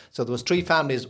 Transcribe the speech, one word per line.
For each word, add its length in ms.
So 120
there 100
was 100
three 200
families 480